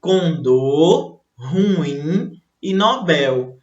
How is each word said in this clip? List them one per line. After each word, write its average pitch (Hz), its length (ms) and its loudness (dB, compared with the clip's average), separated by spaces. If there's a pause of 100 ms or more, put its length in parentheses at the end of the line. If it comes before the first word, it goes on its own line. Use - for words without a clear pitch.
condor, 151 1200 2 (160)
ruim 156 960 -2 (300)
e 190 120 -6
Nobel 160 880 0